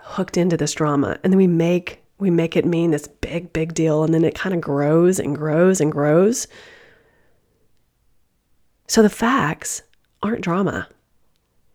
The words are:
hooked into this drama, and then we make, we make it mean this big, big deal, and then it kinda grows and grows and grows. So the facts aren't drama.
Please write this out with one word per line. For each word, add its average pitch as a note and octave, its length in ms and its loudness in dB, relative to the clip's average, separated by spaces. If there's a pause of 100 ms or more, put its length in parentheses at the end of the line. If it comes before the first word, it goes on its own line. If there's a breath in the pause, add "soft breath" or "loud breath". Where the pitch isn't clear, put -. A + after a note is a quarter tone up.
hooked - 340 -6
into E3+ 200 2
this D3+ 160 -4
drama, C#3+ 500 -2
and F#3+ 100 2
then F#3+ 60 4
we F#3+ 80 6
make, F3 560 0 (160)
we G3 100 -2
make E3 280 0
it D3 100 0
mean E3+ 240 0
this C#3+ 160 -2
big, - 480 -10
big D#3+ 180 -4
deal, D#3 320 0
and D#3+ 80 2
then D#3+ 120 4
it D#3 100 0
kinda F#3 240 -4
grows D#3+ 600 2
and D3 160 -2
grows D#3 460 2
and D3+ 100 2
grows. D#3 560 2 (2500 soft breath)
So - 140 2
the G#3+ 80 8
facts A3+ 720 -4 (400)
aren't G#3 200 -6
drama. F#3 460 -4 (880)